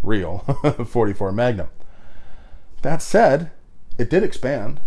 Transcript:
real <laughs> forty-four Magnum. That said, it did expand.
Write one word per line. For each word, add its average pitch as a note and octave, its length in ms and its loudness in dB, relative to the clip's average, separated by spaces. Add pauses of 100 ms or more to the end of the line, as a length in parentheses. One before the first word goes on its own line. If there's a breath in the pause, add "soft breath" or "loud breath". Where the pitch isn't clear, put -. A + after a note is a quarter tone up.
real F#2 360 0
<laughs> C3+ 480 0
forty-four G2+ 440 0
Magnum. G#2+ 380 0 (1120 soft breath)
That D3+ 200 4
said, E3 500 2 (460)
it A2+ 120 2
did F#3 140 2
expand. B2+ 640 0